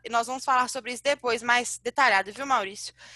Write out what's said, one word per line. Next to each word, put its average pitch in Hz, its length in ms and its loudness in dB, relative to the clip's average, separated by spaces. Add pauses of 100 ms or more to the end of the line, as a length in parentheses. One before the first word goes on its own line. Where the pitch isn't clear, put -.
e 226 60 -12
nós 233 160 0
vamos 254 180 -8
falar 254 240 2
sobre 247 240 -8
isso 240 80 -10
depois, 247 440 0
mais 240 340 0
detalhado, 214 540 2
viu, 247 120 -8
Maurício? 208 480 -2 (240)